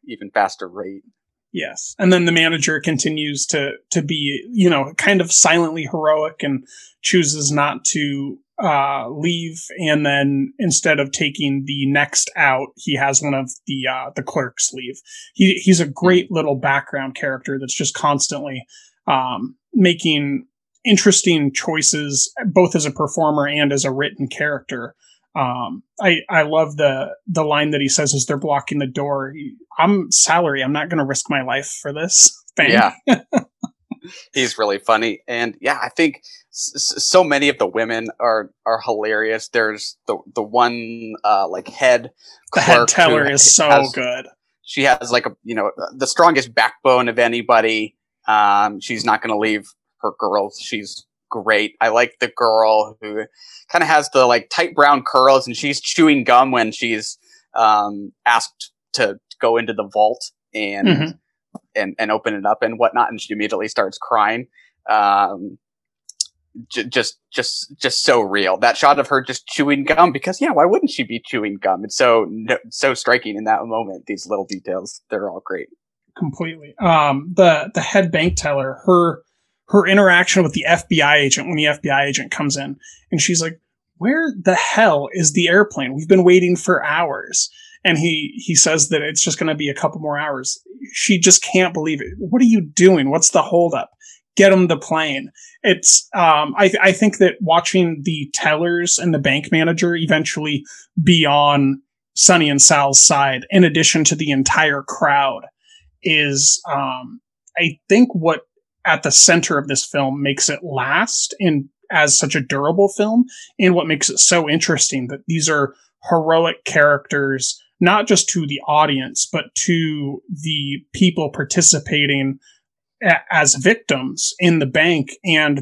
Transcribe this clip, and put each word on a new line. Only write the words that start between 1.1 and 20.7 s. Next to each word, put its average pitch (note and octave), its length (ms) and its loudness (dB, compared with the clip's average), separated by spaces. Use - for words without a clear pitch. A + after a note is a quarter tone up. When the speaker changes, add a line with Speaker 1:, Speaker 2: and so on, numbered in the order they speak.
Speaker 2:
Yes. - 460 -10
And F#3 140 4
then F3 140 2
the E3+ 40 2
manager D#3+ 480 0
continues D3+ 680 -4
to, C#3+ 260 -4
to E3+ 120 -2
be, C#3+ 500 -4
you F#3+ 180 4
know, D3 260 -2
kind G3 240 2
of E3+ 120 -2
silently E3 580 2
heroic D#3 540 -2
and C#3 200 -4
chooses D3+ 480 0
not D3 360 -2
to, C#3+ 520 -6
uh, C#3 480 -2
leave. E3 500 -6
And D3+ 260 0
then C#3 540 0
instead D#3+ 400 0
of C#3 100 -2
taking C#3+ 560 -4
the C#3 240 -2
next C#3+ 460 -2
out, C#3 400 0
he - 180 -6
has C#3 260 0
one C#3+ 140 -4
of C3 160 -6
the, C3+ 260 -6
uh, C3 220 -10
the - 80 -8
clerks - 500 -6
leave. B2+ 280 -12
He, F#3+ 200 4
he's F#3 260 2
a E3+ 80 -2
great F3+ 380 2
Speaker 1:
Mm-hmm. - 100 -10
Speaker 2:
little D#3 180 -2
background C3+ 600 -4
character C3+ 420 -8
that's C3+ 180 -8
just - 180 -4
constantly, C#3 680 -4
um, C3+ 480 -4
making E3 720 0